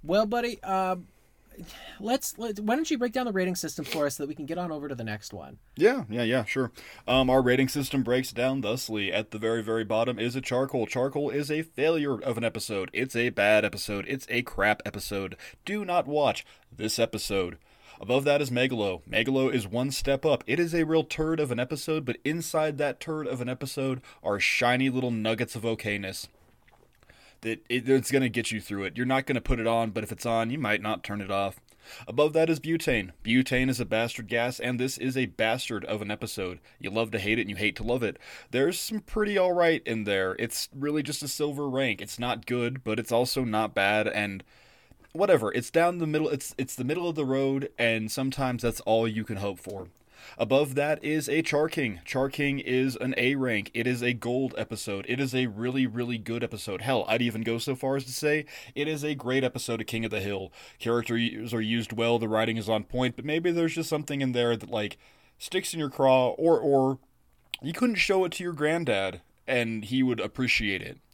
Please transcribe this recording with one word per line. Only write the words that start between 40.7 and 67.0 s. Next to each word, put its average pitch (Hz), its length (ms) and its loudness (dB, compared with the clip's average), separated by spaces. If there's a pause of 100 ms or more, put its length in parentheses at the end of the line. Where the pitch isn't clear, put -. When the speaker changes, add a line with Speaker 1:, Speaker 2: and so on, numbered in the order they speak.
Speaker 2:
really 147 300 -2
just 147 200 -6
a 143 40 -6
silver 147 400 -2
rank. 131 340 0
It's 107 180 -12
not 120 260 -2
good, 123 380 -2
but 110 160 -2
it's 117 120 -4
also 123 320 2
not 110 300 0
bad, 104 340 4
and 101 360 -2 (720)
whatever. 160 380 4
It's - 200 -4
down 175 260 4
the 170 80 0
middle. 156 240 0
It's, 143 300 -4
it's 131 160 -4
the 127 100 -6
middle 175 240 -2
of 160 60 -4
the 185 100 0
road, 135 500 0
and 113 360 0
sometimes 131 500 -2
that's 117 200 0
all 113 260 4
you 110 160 -2
can 107 140 -4
hope 101 200 -4
for. 95 300 -10 (500)
Above 131 380 2
that 147 280 0
is 151 240 0
a 156 140 2
Char 151 260 2
King. 120 380 -2
Char 131 240 0
King 139 300 0
is 127 380 0
an 127 200 -2
A 123 160 2
rank. 123 400 -2
It 117 140 0
is 123 160 0
a 123 100 2
gold 123 420 -2
episode. 101 540 -6
It 123 100 0
is 131 140 0
a 127 140 2
really, 127 400 0
really 120 320 -4
good 117 240 -4
episode. 107 380 -6
Hell, 117 260 0
I'd 117 160 2
even 113 180 0
go 113 160 -2
so 135 180 -2
far 135 200 -2
as 135 100 -4
to 127 80 -12
say 151 320 0 (300)
it 147 120 -2
is 156 160 -4
a 151 120 -2
great 131 280 0
episode 120 380 -2
of 104 60 -6
King 113 180 -2
of 110 60 -2
the 104 100 -2
Hill. 95 320 -6 (240)
Characters 117 760 0
are 113 40 0
used 110 320 0
well, 117 280 2
the 110 100 -2
writing 110 280 2
is 107 120 -4
on 107 140 2
point, 123 320 -2
but 113 100 -10
maybe 170 260 0
there's 165 220 2
just 160 160 -4
something 147 320 -2
in 131 120 0
there 120 220 4
that, 107 140 -10
like, 104 300 -4 (400)
sticks - 340 -4
in 165 60 -6
your 147 100 -2
craw, 131 480 6
or, 160 220 6
or 135 400 4 (600)